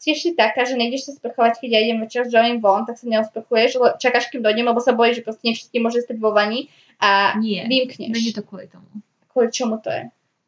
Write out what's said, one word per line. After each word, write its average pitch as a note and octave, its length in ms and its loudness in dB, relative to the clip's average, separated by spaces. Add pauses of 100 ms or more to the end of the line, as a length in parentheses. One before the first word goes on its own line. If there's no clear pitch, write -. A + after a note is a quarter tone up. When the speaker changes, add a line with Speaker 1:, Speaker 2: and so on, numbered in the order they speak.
Speaker 1:
tiež D4+ 180 0
si E4+ 140 -2
taká, B3 320 2
že B3+ 80 -4
nejdeš B3 320 -2
sa C#4+ 80 -12
sprchovať, A#3 480 0
keď B3+ 80 -8
ja A3 100 4
idem A3+ 220 0
večer A#3+ 240 -4
s A#3 80 -4
Joeym A#3 240 4
von, G#3+ 320 2
tak A#3 80 -10
sa - 80 -20
neosprchuješ, A3+ 720 0
le-, A#3+ 180 4
čakáš, B3 380 0
kým B3+ 80 -6
dojdem, A3 240 2
lebo A#3 160 2
sa A#3+ 160 2
bojíš, A#3 240 2
že - 20 -20
proste A3 220 -12
niečo A3+ 240 -4
ti - 80 -6
môže A#3 240 0
stať A#3+ 160 -10
vo G#3+ 160 0
vani G#3+ 400 0 (240)
a G#3+ 400 2
Speaker 2:
Nie, G#3+ 320 -2
Speaker 1:
vymkneš. B3+ 400 -2
Speaker 2:
není A3+ 240 -2
to G#3 80 -8
kvôli F#3+ 240 -18
tomu. F3+ 240 -20 (400)
Speaker 1:
Kvôli A#3+ 240 0
čomu A3+ 240 -4
to - 160 -8
je? - 160 -8 (380)